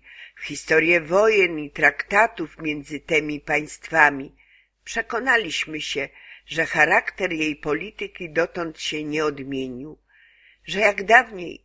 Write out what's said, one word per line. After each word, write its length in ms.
w 80
historię 560
wojen 580
i 120
traktatów 880
między 420
tymi 400
państwami, 960
przekonaliśmy 960
się, 280
że 200
charakter 680
jej 240
polityki 720
dotąd 500
się 240
nie 200
odmienił, 720
że 160
jak 240
dawniej 600